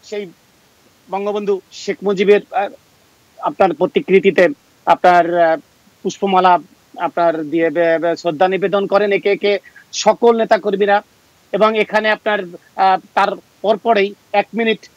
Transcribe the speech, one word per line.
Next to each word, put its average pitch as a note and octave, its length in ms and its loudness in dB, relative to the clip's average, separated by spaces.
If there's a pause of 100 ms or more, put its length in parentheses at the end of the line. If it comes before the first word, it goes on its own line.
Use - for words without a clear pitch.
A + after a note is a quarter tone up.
সেই G#3 220 -10 (840)
বঙ্গবন্ধু G3+ 520 -4 (100)
শেখ - 320 -10
মুজিবের, G3 380 2 (100)
আহ, G3 180 -4 (680)
আপনার F3 340 0
প্রতিকৃতিতে F#3 760 2 (380)
আপনার, F3 540 2
আহ, E3 180 2 (460)
পুষ্পমালা F#3 560 2 (400)
আপনার E3 500 -2
দিয়ে E3 200 0
বে-, E3 320 0
বে-, E3 140 -2
শ্রদ্ধা E3+ 320 -2
নিবেদন F#3+ 400 -2
করেন G3+ 240 0
একে G3 200 0
একে G3+ 280 -2 (340)
সকল A#3 440 2
নেতাকর্মীরা। G3+ 640 0 (500)
এবং G#3+ 280 0
এখানে G#3+ 300 -2
আপনার, G#3+ 300 -4 (360)
আহ, F#3+ 240 2 (140)
তার G3+ 140 0 (340)
পরপরেই G3+ 520 0 (200)
এক G3+ 200 0
মিনিট A3 440 -4